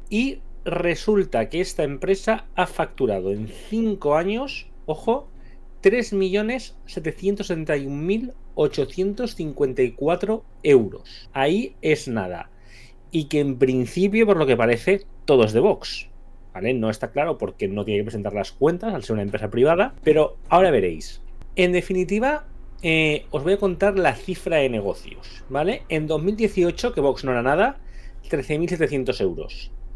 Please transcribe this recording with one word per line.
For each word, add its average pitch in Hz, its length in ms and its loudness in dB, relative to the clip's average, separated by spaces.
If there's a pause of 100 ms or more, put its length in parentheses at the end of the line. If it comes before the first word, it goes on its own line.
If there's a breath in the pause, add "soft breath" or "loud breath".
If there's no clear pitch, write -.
y 262 300 0 (240)
resulta 170 840 2
que 160 100 -2
esta - 240 -2
empresa 170 640 0 (100)
ha 175 120 2
facturado 101 640 -2
en 107 160 -4
cinco 208 680 -2
años, 214 540 -2 (160)
ojo, 226 440 -2 (520 soft breath)
tres 226 320 4
millones 208 720 0
setecientos 185 600 -4
setenta 160 280 -2
y 139 120 -2
un 143 180 -4
mil 226 280 -2 (200)
ochocientos 185 840 0
cincuenta 139 460 -2
y 123 100 4
cuatro 170 540 -2 (180)
euros. - 680 2
Ahí 160 480 0
es 151 260 2
nada. 95 440 -6 (580 soft breath)
Y 151 200 -2
que 151 100 2
en 139 180 0
principio, 135 680 4
por 208 100 6
lo 156 100 4
que 127 120 6
parece, 120 480 4 (180)
todo 131 220 6
es 107 80 2
de 113 80 4
Vox, - 480 0 (440)
¿vale? 104 200 -2
No 113 160 0
está 107 220 -4
claro 151 260 0
porque 98 320 -4
no 101 160 -4
tiene 104 160 0
que - 20 -2
presentar 104 300 -6
las 101 180 -4
cuentas 175 420 0
al 151 80 -4
ser 110 120 -4
una 107 80 0
empresa 101 280 -4
privada, 165 540 4
pero 151 320 4 (140)
ahora 180 220 6
veréis. 92 500 0 (340)
En 180 160 4
definitiva, 190 760 0 (340)
eh, 160 500 2
os 139 120 -2
voy 175 100 4
a 202 40 4
contar 196 400 0
la 160 160 4
cifra 170 440 -2
de 139 100 6
negocios, - 800 -6
¿vale? 156 400 -2
En 156 180 -2
dos 156 160 -2
mil 196 140 -2
dieciocho, 202 580 0
que - 60 -4
Vox 139 240 2
no 135 80 0
era 123 100 0
nada, 170 380 2 (500 soft breath)
trece 151 300 -2
mil 170 80 0
setecientos 135 540 0
euros. - 500 -4 (240)